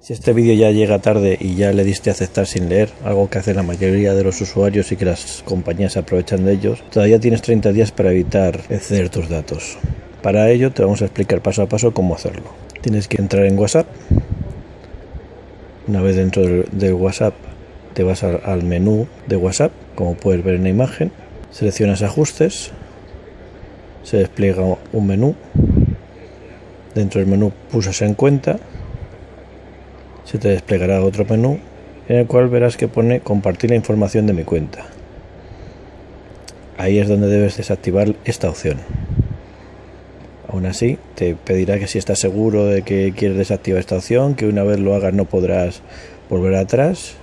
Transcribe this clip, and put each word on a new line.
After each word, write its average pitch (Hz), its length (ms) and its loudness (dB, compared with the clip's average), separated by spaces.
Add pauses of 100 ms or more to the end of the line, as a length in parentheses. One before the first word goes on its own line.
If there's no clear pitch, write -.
Si - 120 -12
este 117 200 0
vídeo 117 220 6
ya 107 180 6
llega 104 260 4
tarde 101 420 2
y 92 140 -2
ya 101 180 2
le 98 120 4
diste 98 260 -2
a - 20 0
aceptar 95 340 -2
sin 90 220 -4
leer, 104 220 2 (140)
algo 101 260 0
que - 80 -4
hace 95 160 -2
la 95 80 0
mayoría 95 520 2
de 98 100 2
los 95 160 -2
usuarios 101 500 0
y 92 60 -4
que 95 80 -4
las - 400 -4
compañías 92 520 -4
aprovechan 92 480 -2
de 98 100 4
ellos, 101 360 -4
todavía 107 300 4
tienes 113 200 2
treinta 107 320 2
días 107 200 2
para 95 180 2
evitar 92 500 2 (200)
ceder 95 300 -2
tus 85 180 -6
datos. 78 500 -8 (420)
Para 107 300 4
ello 127 220 4
te 127 100 0
vamos 101 180 2
a 107 40 0
explicar 95 360 -2
paso 98 220 0
a 98 60 0
paso 110 260 2
cómo 90 220 0
hacerlo. - 340 -10 (300)
Tienes 107 260 -2
que 98 160 -2
entrar 98 240 2
en 98 100 4
WhatsApp. 110 300 2 (2000)
Una 98 160 0
vez 95 140 2
dentro 95 260 2
del, 90 300 2
del 95 220 2
WhatsApp, 95 400 0 (600)
te 95 80 0
vas 92 220 0
al, 90 200 -2
al 90 200 -2
menú 101 420 0 (220)
de 101 80 0
WhatsApp, 95 340 0 (240)
como 87 220 -4
puedes 90 260 0
ver 92 140 0
en 92 80 0
la 92 60 2
imagen. 131 420 0 (400)
Seleccionas 101 500 0
ajustes, - 680 -2 (1300)
se - 160 -2
despliega 95 440 0 (300)
un 107 140 0
menú. 110 280 2 (1600)
Dentro 101 260 -2
del 95 100 0
menú 101 220 2 (200)
pulsas 95 300 -2
en 107 100 0
cuenta, 143 460 0 (1700)
se - 140 -8
te 104 100 0
desplegará 95 540 0
otro 98 220 0
menú 117 340 0 (500)
en 123 80 2
el 120 100 2
cual 123 220 4
verás 120 280 2
que 117 120 -2
pone 117 320 2
compartir 104 500 0
la 120 60 4
información 107 500 0
de 104 80 2
mi 82 100 -2
cuenta. - 420 -4 (1900)
Ahí 98 220 2
es 101 100 2
donde 104 200 4
debes 104 280 2
desactivar 101 580 0 (100)
esta - 260 -2
opción. 76 280 -4 (1700)
Aún 92 180 -4
así, 120 320 -2 (160)
te 87 200 -2
pedirá 92 440 0
que 98 80 -4
si 98 120 -4
estás 95 200 -2
seguro 104 480 0
de 98 160 2
que 95 340 0
quieres 98 220 0
desactivar 95 420 -2
esta 92 160 -4
opción, 131 380 0
que 110 120 -4
una 104 180 0
vez 101 160 0
lo 98 140 2
hagas 95 200 0
no 98 100 2
podrás 90 560 -2 (480)
volver 92 280 0
atrás. 127 680 -2